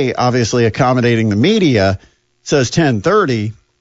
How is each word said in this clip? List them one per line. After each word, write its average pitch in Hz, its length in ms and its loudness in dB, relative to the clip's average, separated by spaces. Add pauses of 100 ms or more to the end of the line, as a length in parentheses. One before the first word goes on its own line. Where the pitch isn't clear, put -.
A, - 40 -4
obviously 120 500 0
accommodating 120 640 0
the 101 80 0
media, 127 640 2 (440)
says 139 280 0
ten 131 320 0
thirty, 131 500 -2 (280)